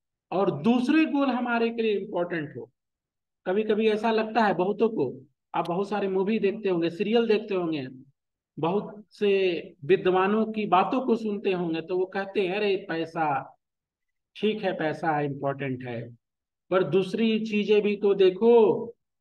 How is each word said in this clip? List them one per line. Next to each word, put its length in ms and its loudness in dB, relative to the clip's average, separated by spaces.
और 300 0
दूसरे 420 4
गोल 240 0
हमारे 420 0
के 120 -4
लिए 160 0
इंपॉर्टेंट 580 -6
हो। 140 -14
कभी-कभी 420 2
ऐसा 220 0
लगता 340 0
है 100 2
बहुतों 340 0
को, 320 -4
आप 140 -2
बहुत 200 -2
सारे 200 -2
मूवी 300 0
देखते 300 -2
होंगे, 220 0
सीरियल 380 0
देखते 260 0
होंगे, 320 -2
बहुत 520 -4
से 500 0
विद्वानों 600 4
की 200 -4
बातों 400 2
को 100 2
सुनते 360 -2
होंगे, 280 -2
तो 180 -4
वो 80 0
कहते 420 -4
हैं, 80 -4
"अरे 320 -2
पैसा, 680 -4
ठीक 260 -2
है, 100 0
पैसा 480 -2
इंपॉर्टेंट 640 -4
है, 320 -10
पर 140 2
दूसरी 600 0
चीजें 360 2
भी 140 0
तो 180 2
देखो, 720 4